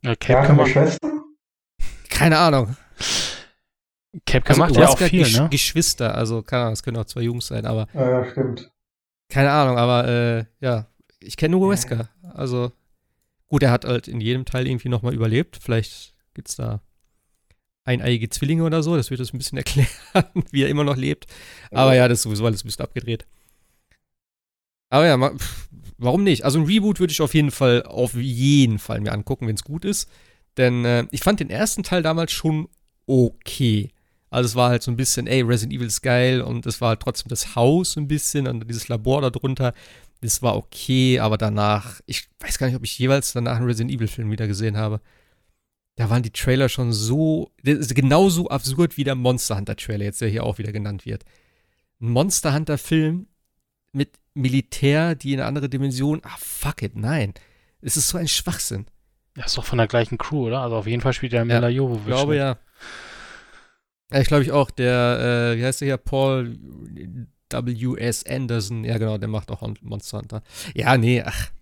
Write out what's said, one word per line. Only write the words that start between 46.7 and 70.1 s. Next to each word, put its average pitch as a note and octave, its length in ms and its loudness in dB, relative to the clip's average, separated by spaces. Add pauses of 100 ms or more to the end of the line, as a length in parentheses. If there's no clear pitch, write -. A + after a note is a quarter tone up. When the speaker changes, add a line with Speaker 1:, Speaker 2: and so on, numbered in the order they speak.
Speaker 3:
so, D3 580 0 (140)
das C#3 140 4
ist B2 180 -4
genauso E3 520 4
absurd C#3 480 -2
wie D3 80 -2
der C3+ 120 -2
Monster B2+ 400 0
Hunter G2+ 180 -4
Trailer, G#2 300 -6
jetzt G2+ 160 -6
der A2+ 80 0
hier A2+ 160 -2
auch G#2+ 140 -4
wieder G#2+ 140 -8
genannt G#2 340 -6
wird. G#2 180 -8 (760)
Ein A#2 100 -2
Monster D3 440 2
Hunter D3+ 240 -2
Film D#3+ 480 0 (640)
mit C#3 180 -2 (240)
Militär, C#3 840 0
die C#3 160 -6
in C3+ 80 -2
eine A2+ 80 -4
andere C#3 200 -4
Dimension, C3+ 540 -2
ah, - 160 -16
fuck - 440 -8
it, G2+ 120 -8
nein. A2 400 -2 (460)
Es - 160 -4
ist D3+ 140 0
so F#3 80 -4
ein E3 100 -2
Schwachsinn. - 580 -4 (500)
Speaker 1:
Ja, B2 100 -12
ist - 120 -2
doch A#2 60 -8
von B2+ 140 -2
der A2+ 100 4
gleichen A#2 300 0
Crew, C#3 280 -4
oder? B2 140 -2
Also A#2 160 -4
auf G#2 100 -4
jeden A#2 160 -2
Fall C3 120 0
spielt A#2+ 180 -6
der A#2 120 2
Mila A#2 180 2
Speaker 3:
Ja, A#2+ 60 2
Speaker 1:
Jovovich A#2+ 380 -2
Speaker 3:
glaube, C3 280 0
Speaker 1:
mit. C#3+ 40 2
Speaker 3:
ja. C3+ 180 -2 (1600)
Ja, C#3 80 2
ich B2+ 60 4
glaube D3 160 4
ich B2+ 80 0
auch, C#3+ 220 2
der, A#2+ 840 0
äh, A2+ 40 -4
wie A#2+ 60 -2
heißt C3 180 -4
der C#3+ 40 -4
hier? C3+ 100 -2
Paul C3 600 -2 (960)
W B2 440 -4
S A#2 300 -4
Anderson. A#2 560 -4
Ja, A#2 160 -4
genau, G#2+ 200 -2
der G#2+ 100 -6
macht G#2+ 240 -6
auch G#2 80 -10
Mon-, A2 220 -10
Monster G#2 360 -12